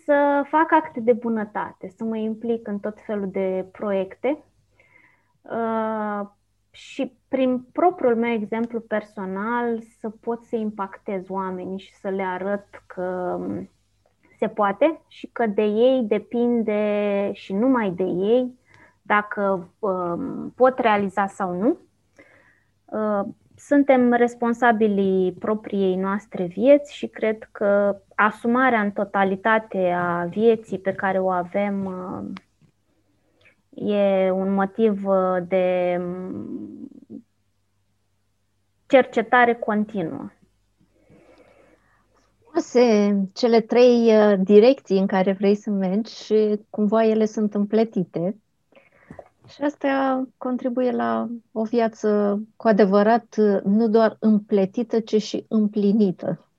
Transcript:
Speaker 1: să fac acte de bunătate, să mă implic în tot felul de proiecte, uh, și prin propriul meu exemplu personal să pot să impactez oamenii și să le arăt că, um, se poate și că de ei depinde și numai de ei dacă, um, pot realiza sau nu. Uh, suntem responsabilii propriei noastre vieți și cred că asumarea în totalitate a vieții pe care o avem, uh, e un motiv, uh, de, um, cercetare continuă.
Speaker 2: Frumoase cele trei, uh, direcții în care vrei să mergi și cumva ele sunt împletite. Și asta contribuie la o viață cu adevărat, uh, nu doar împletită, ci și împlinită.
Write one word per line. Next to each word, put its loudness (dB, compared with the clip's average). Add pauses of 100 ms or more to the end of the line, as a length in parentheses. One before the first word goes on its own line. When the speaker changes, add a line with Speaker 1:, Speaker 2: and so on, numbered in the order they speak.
Speaker 1:
să 2
fac 2
acte 0
de 2
bunătate, -6
să -12
mă -6
implic -6
în -8
tot -10
felul -6
de -4
proiecte, -4 (960)
uh, -6 (500)
și -10 (100)
prin -2
propriul 0
meu -2
exemplu -4
personal -6 (180)
să -8
pot -10
să -8
impactez -8
oamenii -8
și -20
să -10
le -4
arăt -6 (220)
că, -6
um, -8 (680)
se -2
poate 0
și -20
că -4
de 0
ei 2
depinde -2
și -12
numai 0
de -4
ei 0 (440)
dacă, -2 (100)
um, -6
pot 2
realiza 0
sau -6
nu. 0 (1080)
Uh, -4 (280)
suntem 4
responsabilii 2
propriei -2
noastre -4
vieți 2
și -10
cred -6
că 0 (140)
asumarea 2
în -2
totalitate 0
a -2
vieții 0
pe -4
care -2
o 0
avem, -4
uh, -10 (1700)
e 2
un -2
motiv, 0
uh, 2 (100)
de, 0
um, -10 (2000)
cercetare 4
continuă. -4 (2000)
Speaker 2:
Frumoase 2 (160)
cele 4
trei, 6
uh, 6 (100)
direcții 6
în 2
care 0
vrei 2
să -10
mergi -4
și 2 (100)
cumva 2
ele 2
sunt -2
împletite. -2 (1120)
Și -14
asta -2 (140)
contribuie -2
la -2 (240)
o -4
viață 0 (140)
cu -2
adevărat, 4
uh, 2
nu 2
doar 2
împletită, 0
ci 0
și -8
împlinită. 0 (120)